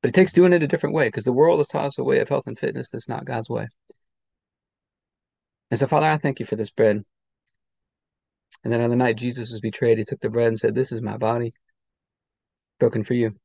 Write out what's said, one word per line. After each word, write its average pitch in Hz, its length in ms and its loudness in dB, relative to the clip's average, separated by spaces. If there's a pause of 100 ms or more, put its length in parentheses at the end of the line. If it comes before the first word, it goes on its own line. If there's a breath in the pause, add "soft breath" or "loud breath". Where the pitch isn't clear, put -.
But 123 100 0
it - 40 -10
takes 190 180 6
doing 180 200 6
it 170 100 4
a 143 60 -2
different 151 260 -2
way, 139 160 2
'cause 107 140 -8
the 123 80 0
world 156 260 4
has 143 100 0
taught 151 180 -4
us 135 120 -6
a 127 60 -4
way 135 160 2
of - 80 -2
health - 180 -2
and 117 120 -12
fitness 135 300 -6
that's 117 200 -12
not 117 160 -8
God's 113 260 -8
way. 113 160 -6 (2000)
And 113 80 0
so, 131 80 2
Father, 156 200 2
I 156 100 2
thank 143 220 -2
you 120 80 -8
for 107 100 -4
this 107 140 -6
bread. 110 320 2 (1600)
And 113 80 -2
then 117 80 0
on 120 100 2
the 120 60 2
night 123 220 2
Jesus 120 320 -6
was 110 100 -10
betrayed, 113 380 2
he 110 60 -2
took - 160 -8
the 113 100 -4
bread 117 180 2
and 113 100 -2
said, 110 160 0
"This 131 180 -2
is 117 100 -8
my 107 160 -8
body, 117 340 -2 (1300)
broken 113 260 0
for 123 100 -2
you. 113 180 0 (120)